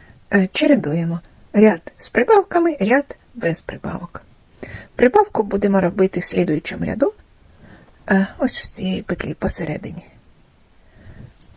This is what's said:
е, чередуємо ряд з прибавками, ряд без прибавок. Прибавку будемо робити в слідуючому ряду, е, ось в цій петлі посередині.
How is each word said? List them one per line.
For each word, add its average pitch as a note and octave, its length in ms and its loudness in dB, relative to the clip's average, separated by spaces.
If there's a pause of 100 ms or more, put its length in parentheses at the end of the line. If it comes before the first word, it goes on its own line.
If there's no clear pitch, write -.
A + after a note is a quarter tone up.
(320)
е, F#3+ 200 4
чередуємо E3+ 680 2 (320)
ряд G3+ 460 4
з - 100 -18
прибавками, E4+ 720 2
ряд C4 360 0 (180)
без E3+ 260 -4
прибавок. - 600 -12 (720)
Прибавку B3+ 480 2
будемо G3+ 380 0
робити F#3 400 0
в - 40 -4
слідуючому E3+ 600 -2
ряду, B3+ 280 0 (960)
е, G3 160 2 (120)
ось - 220 -4
в - 60 -14
цій F#3 360 -6
петлі - 320 -6
посередині. - 720 -8 (1500)